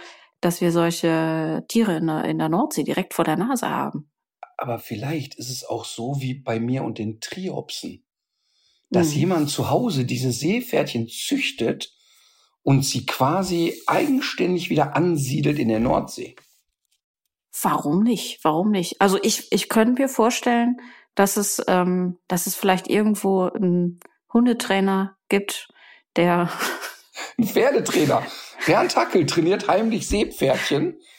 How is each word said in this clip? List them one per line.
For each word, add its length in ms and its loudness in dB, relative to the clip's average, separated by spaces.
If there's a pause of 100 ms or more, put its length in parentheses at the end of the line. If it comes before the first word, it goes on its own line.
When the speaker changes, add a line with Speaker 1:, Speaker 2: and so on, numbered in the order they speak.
(400)
Speaker 1:
dass 220 0
wir 100 2
solche 960 0
Tiere 300 2
in 80 -2
der, 180 -2
in 140 -2
der 100 0
Nordsee 340 0
direkt 300 -4
vor 140 0
der 100 0
Nase 320 -2
haben. 420 -6 (460)
Speaker 2:
Aber 220 -6
vielleicht 560 -8
ist 160 -12
es 160 -12
auch 180 -6
so 380 -6
wie 100 -4
bei 280 -4
mir 220 -2
und 140 -6
den 240 -6
Triopsen, 840 -10 (840)
dass 200 4
Speaker 1:
Mhm. 100 -2
Speaker 2:
jemand 320 2
zu 180 -2
Hause 380 0
diese 260 -2
Seepferdchen 760 -2
züchtet 840 -4 (680)
und 240 4
sie 180 -4
quasi 840 0
eigenständig 840 0
wieder 260 0
ansiedelt 640 2
in 100 0
der 120 2
Nordsee. 560 -2 (1200)
Speaker 1:
Warum 420 0
nicht? 420 -2
Warum 260 2
nicht? 320 -2
Also 200 4
ich, 300 -2
ich 160 0
könnte 320 4
mir 80 2
vorstellen, 680 2 (360)
dass 240 2
es, 280 -2
ähm, 520 2 (100)
dass 180 -2
es 80 -4
vielleicht 340 0
irgendwo 560 2
einen 560 0 (300)
Hundetrainer 840 2 (140)
gibt, 380 -2 (480)
der 340 2 (420)
<laughs> 460 -16
Speaker 2:
Ein 80 4
Pferdetrainer. 760 2 (440)
Bernd 300 4
Hackel 280 2
trainiert 420 0
heimlich 420 0
Seepferdchen 920 0 (180)